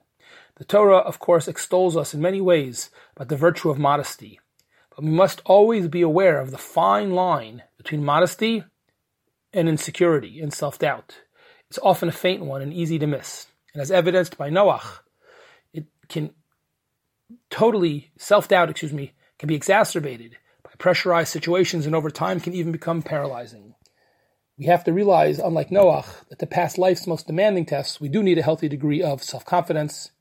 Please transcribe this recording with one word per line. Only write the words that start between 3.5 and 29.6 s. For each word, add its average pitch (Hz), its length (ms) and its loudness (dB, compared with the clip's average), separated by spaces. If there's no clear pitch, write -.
of 139 100 -2
modesty. 139 600 -2
But - 160 -14
we 156 60 0
must 180 340 2
always 208 420 4
be 175 140 -2
aware 165 380 4
of 131 120 -8
the 131 60 -14
fine 196 540 0
line 143 520 -2
between 151 260 -8
modesty 175 600 0
and 165 140 0
insecurity 151 720 0
and 147 140 -8
self-doubt. 139 680 -6
It's - 120 -12
often 180 280 2
a - 40 -6
faint 185 300 -4
one 135 180 -10
and 143 120 -10
easy 165 260 -4
to 151 80 -2
miss. - 400 -8
And 151 80 -10
as 143 100 -4
evidenced 180 460 2
by 143 120 -6
Noach, 175 500 2
it 156 120 -12
can 151 240 -8
totally, 185 680 0
self-doubt, 185 520 2
excuse 156 240 -10
me, 139 200 -12
can 151 80 -8
be 156 80 0
exacerbated 143 840 -2
by - 140 -20
pressurized 170 540 0
situations 170 540 -2
and 156 100 -2
over 156 140 -2
time 170 320 -4
can 175 120 -8
even 170 200 -4
become 165 280 -6
paralyzing. 120 720 -10
We 143 80 -10
have 175 180 2
to 165 100 0
realize, 165 460 2
unlike 165 300 -2
Noach, 180 580 2
that - 120 -20
to 170 60 -6
pass 175 320 -4
life's 180 300 0
most 160 180 -6
demanding 180 400 0
tests, - 360 -6
we 143 80 -6
do 202 120 0
need 185 160 4
a 160 60 0
healthy 156 240 0
degree 147 340 -2
of 143 220 -4
self-confidence. 156 960 -4